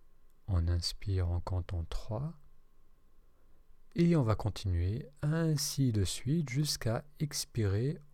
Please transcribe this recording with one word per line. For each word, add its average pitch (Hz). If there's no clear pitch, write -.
On 85
inspire 87
en 85
comptant 90
trois. 135
Et 170
on 151
va 110
continuer 92
ainsi 151
de 104
suite 143
jusqu'à 123
expirer 123